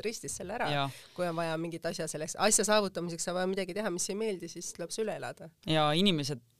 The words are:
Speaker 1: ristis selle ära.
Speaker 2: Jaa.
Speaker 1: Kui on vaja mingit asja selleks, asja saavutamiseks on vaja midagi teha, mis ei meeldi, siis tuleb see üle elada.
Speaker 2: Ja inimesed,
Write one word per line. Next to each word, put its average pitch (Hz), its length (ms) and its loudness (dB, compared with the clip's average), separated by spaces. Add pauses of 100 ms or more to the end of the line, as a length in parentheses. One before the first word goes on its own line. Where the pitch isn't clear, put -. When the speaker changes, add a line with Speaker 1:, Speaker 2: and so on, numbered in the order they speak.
Speaker 1:
ristis 208 320 -6
selle - 160 -6
ära. 240 160 0
Speaker 2:
Jaa. 139 200 2 (260)
Speaker 1:
Kui 180 120 0
on 170 80 -2
vaja 165 220 0
mingit 165 280 -4
asja 170 220 -2
selleks, 151 300 -6
asja 208 280 6
saavutamiseks 185 640 2
on 180 120 -2
vaja 185 60 2
midagi 190 260 -2
teha, 208 160 -2
mis 175 200 -2
ei 190 60 -2
meeldi, 202 320 -2
siis 170 260 -10
tuleb - 180 -8
see - 140 -4
üle 185 120 -4
elada. 135 320 -10 (160)
Speaker 2:
Ja 156 280 4
inimesed, 151 460 4 (200)